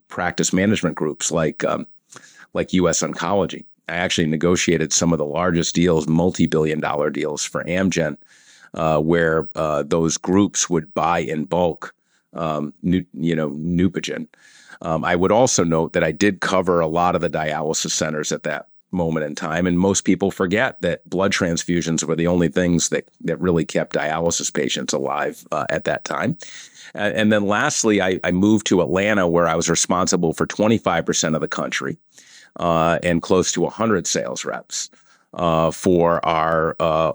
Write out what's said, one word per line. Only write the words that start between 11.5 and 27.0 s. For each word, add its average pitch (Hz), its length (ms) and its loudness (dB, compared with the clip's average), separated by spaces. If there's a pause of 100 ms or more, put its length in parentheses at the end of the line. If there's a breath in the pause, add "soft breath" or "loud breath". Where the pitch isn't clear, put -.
um, 76 400 -4 (100)
nu-, 87 300 2
you 80 240 -2
know, 78 140 -2
Neupogen. 85 760 -2 (520 loud breath)
Um, 82 240 -2
I 87 100 2
would 92 180 2
also 123 300 4
note 82 300 0
that 85 120 0
I 80 80 0
did 98 280 0
cover 92 400 0
a 82 60 2
lot 85 280 2
of 87 60 -2
the 82 100 -2
dialysis 78 600 -4
centers 78 420 -4
at 76 120 -6
that 76 240 -6 (260)
moment 80 300 -2
in 76 100 -8
time, 85 320 -2
and 87 120 2
most 95 260 2
people 95 260 2
forget 98 520 -2
that - 260 -4
blood 98 240 0
transfusions 85 720 -2
were 78 120 -2
the 82 100 0
only 87 220 2
things 87 420 0
that, 73 180 -2 (140)
that 82 180 -4
really 82 240 2
kept - 300 -4
dialysis 80 580 -2
patients 65 400 -4
alive, 71 580 -4
uh, 76 200 -2
at 78 140 -4
that 76 200 -4
time. 85 320 -4 (580 loud breath)
A-, - 40 -10
and 104 340 2